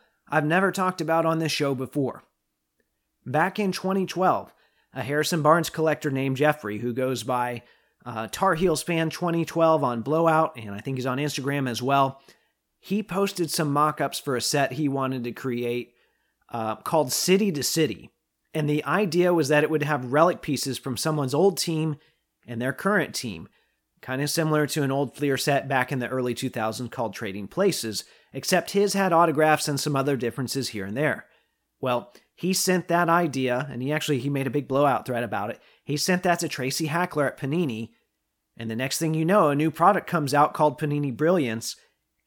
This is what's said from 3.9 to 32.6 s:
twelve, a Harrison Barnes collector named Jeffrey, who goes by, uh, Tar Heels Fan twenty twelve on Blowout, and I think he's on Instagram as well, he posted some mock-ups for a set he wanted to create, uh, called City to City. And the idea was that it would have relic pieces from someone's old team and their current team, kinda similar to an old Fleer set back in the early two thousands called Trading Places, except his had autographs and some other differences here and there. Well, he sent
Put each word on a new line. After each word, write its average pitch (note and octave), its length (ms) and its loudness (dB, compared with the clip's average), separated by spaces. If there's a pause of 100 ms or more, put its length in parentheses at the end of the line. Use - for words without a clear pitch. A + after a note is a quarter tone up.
twelve, E3+ 480 0 (400)
a C3 100 -8
Harrison D3 400 0
Barnes D#3 280 4
collector D#3 400 -2
named C3+ 260 -2
Jeffrey, B2+ 420 0
who A#2 140 -4
goes B2+ 300 -2
by, B2 400 -4 (440)
uh, A2+ 260 -8
Tar F#3+ 220 2
Heels D#3 280 2
Fan E3 280 0
twenty E3+ 340 0
twelve D#3+ 400 4
on A#2+ 180 -2
Blowout, D#3+ 540 2
and G#2 180 -10
I G2+ 60 -10
think C3+ 160 -6
he's B2+ 100 -4
on B2+ 120 -2
Instagram C#3 500 -2
as A#2+ 140 -4
well, C3+ 400 2 (580)
he G#3 220 -4
posted F#3+ 480 -2
some D3+ 220 0
mock-ups D3 480 0
for C3 160 -2
a A#2 40 -2
set C#3 320 0
he D3 160 -2
wanted C3 360 -2
to A#2+ 80 -6
create, A#2+ 600 -4 (540)
uh, A2 280 -4
called D3+ 360 0
City G3 400 2
to C#3+ 100 -4
City. C#3 480 -2 (440)
And D3+ 160 0
the D3+ 140 0
idea F3+ 500 2
was D3+ 140 2
that D3 160 4
it D3 40 2
would D#3 140 2
have C3 300 -2
relic E3 280 4
pieces C3+ 380 -4
from B2+ 180 -6
someone's D3 380 -2
old F3+ 240 4
team D#3 380 -2 (500)
and A#2+ 160 -6
their C3 100 -2
current F#3+ 420 0
team, F#2 340 -8 (520)
kinda C3 260 -4
similar D3+ 420 2
to D3 160 -2
an C3+ 80 0
old C#3 220 -2
Fleer C#3 220 0
set C#3 320 0
back C3+ 240 0
in C3+ 60 -2
the A#2+ 100 -4
early B2 260 -2
two C3 140 -4
thousands A2+ 420 -4
called - 240 -6
Trading G2 340 -8
Places, D#3+ 560 -2 (280)
except E3 380 -2
his G3+ 240 2
had G3 180 2
autographs D#3 560 4
and C#3+ 100 0
some D3 180 -2
other C3+ 200 0
differences A#2+ 520 -4
here G2 180 -8
and G2+ 100 -8
there. C#3 300 -2 (540)
Well, B2 340 -2 (200)
he F#3 180 -2
sent F#3 340 2